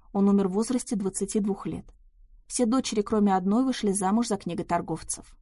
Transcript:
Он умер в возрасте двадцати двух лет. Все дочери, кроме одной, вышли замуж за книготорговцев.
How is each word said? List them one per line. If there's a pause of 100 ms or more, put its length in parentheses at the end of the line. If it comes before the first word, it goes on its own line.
(140)
Он
умер
в
возрасте
двадцати
двух
лет. (540)
Все
дочери,
кроме
одной,
вышли
замуж
за
книготорговцев.